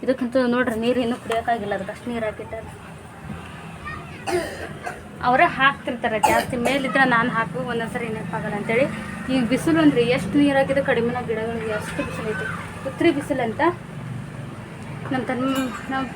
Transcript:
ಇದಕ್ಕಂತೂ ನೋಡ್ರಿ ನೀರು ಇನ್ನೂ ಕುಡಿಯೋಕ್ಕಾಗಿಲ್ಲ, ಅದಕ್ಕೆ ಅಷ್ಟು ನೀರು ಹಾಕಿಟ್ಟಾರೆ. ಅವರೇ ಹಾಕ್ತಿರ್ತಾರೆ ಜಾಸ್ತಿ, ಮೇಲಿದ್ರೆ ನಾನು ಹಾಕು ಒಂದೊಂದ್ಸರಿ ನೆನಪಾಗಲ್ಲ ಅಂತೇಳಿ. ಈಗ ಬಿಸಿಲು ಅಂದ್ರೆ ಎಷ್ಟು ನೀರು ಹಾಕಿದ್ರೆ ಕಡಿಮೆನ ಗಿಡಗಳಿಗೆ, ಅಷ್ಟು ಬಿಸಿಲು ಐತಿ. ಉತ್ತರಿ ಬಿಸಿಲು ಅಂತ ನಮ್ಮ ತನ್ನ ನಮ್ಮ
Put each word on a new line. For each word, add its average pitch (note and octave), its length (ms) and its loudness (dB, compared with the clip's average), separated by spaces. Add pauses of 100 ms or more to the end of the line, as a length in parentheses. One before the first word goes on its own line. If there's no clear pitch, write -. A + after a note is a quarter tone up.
ಇದಕ್ಕಂತೂ B3+ 360 2 (140)
ನೋಡ್ರಿ B3 300 2
ನೀರು B3 200 4
ಇನ್ನೂ A#3 200 0
ಕುಡಿಯೋಕ್ಕಾಗಿಲ್ಲ, A3+ 540 0
ಅದಕ್ಕೆ F#3+ 180 -6
ಅಷ್ಟು - 160 -10
ನೀರು A3+ 160 -2
ಹಾಕಿಟ್ಟಾರೆ. G#3+ 420 -8 (2500)
ಅವರೇ C4+ 180 6 (120)
ಹಾಕ್ತಿರ್ತಾರೆ B3 600 2 (120)
ಜಾಸ್ತಿ, A#3 260 2 (120)
ಮೇಲಿದ್ರೆ C4+ 360 2 (120)
ನಾನು A#3 220 4
ಹಾಕು A3+ 220 -2 (120)
ಒಂದೊಂದ್ಸರಿ A#3 440 -2
ನೆನಪಾಗಲ್ಲ - 440 -4
ಅಂತೇಳಿ. F3 260 4 (460)
ಈಗ C4 100 4 (100)
ಬಿಸಿಲು D#4+ 320 4
ಅಂದ್ರೆ C#4 180 8 (160)
ಎಷ್ಟು - 240 -2
ನೀರು C#4+ 180 6
ಹಾಕಿದ್ರೆ C4+ 300 4
ಕಡಿಮೆನ A#3+ 400 2
ಗಿಡಗಳಿಗೆ, A3+ 500 -2
ಅಷ್ಟು - 280 -6
ಬಿಸಿಲು - 260 -4
ಐತಿ. - 120 -4 (440)
ಉತ್ತರಿ E4 280 4
ಬಿಸಿಲು C4 300 0
ಅಂತ A3 140 -2 (1500)
ನಮ್ಮ C4 180 -2
ತನ್ನ B3+ 180 0 (420)
ನಮ್ಮ C4+ 160 -2 (100)